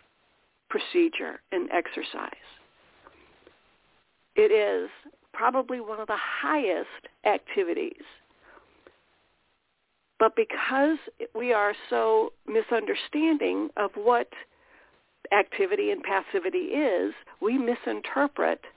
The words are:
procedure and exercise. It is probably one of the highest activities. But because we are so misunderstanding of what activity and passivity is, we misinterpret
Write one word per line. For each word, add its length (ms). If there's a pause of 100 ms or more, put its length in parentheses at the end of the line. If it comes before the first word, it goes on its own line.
(680)
procedure 720 (120)
and 200
exercise. 600 (2000)
It 160
is 380 (440)
probably 480
one 180
of 80
the 100
highest 720 (380)
activities. 800 (2250)
But 160
because 640 (360)
we 180
are 220 (160)
so 420 (160)
misunderstanding 1300
of 200
what 340 (1080)
activity 540
and 120
passivity 560
is, 540 (280)
we 160
misinterpret 1040 (160)